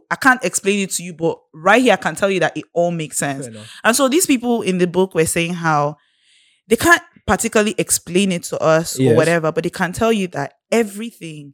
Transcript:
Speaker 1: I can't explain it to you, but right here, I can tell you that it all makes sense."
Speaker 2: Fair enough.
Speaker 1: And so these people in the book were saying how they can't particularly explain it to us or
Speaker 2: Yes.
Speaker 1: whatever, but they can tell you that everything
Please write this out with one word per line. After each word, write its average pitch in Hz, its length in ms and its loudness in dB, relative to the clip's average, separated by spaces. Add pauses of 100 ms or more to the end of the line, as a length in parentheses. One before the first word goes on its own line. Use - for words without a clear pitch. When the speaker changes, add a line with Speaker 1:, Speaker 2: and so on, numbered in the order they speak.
(100)
Speaker 1:
I 170 60 -2
can't 254 260 2
explain 202 360 -2
it 196 140 -4
to 170 100 -6
you, 175 100 -14
but 160 240 -4 (160)
right 190 300 4
here, 233 100 4
I 190 40 4
can 170 180 -4
tell 196 160 0
you 190 100 0
that 156 160 0
it 156 160 -8
all 175 180 0
makes 160 280 -6
sense." 143 260 -6
Speaker 2:
Fair 117 100 -14
enough. 107 160 -18 (140)
Speaker 1:
And 226 100 2
so 269 140 2
these 320 160 2
people 240 380 0
in 185 160 -2
the 180 80 2
book 180 280 -2
were 165 120 2
saying 170 280 -2
how 151 440 0 (720)
they 220 80 4
can't 339 260 4 (240)
particularly 214 500 0
explain 180 560 -2
it 170 120 -4
to - 180 -8
us 160 360 2
or 135 40 2
Speaker 2:
Yes. 120 140 6
Speaker 1:
whatever, 160 360 2
but 165 100 -2
they 170 80 -4
can 180 220 -4
tell 226 200 0
you 196 160 0
that 139 260 -6 (180)
everything 202 800 -6